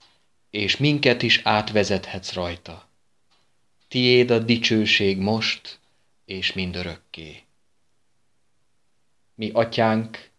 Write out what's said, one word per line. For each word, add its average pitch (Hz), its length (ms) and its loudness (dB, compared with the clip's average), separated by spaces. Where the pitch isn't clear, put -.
és 104 260 -4
minket 143 460 2
is 113 220 2
átvezethetsz 104 880 -2
rajta. 87 560 -10
Tiéd 123 420 4
a 117 80 4
dicsőség 110 800 2
most 107 600 -4
és 95 280 -6
mindörökké. 87 880 -10
Mi 110 180 -6
atyánk, 113 880 0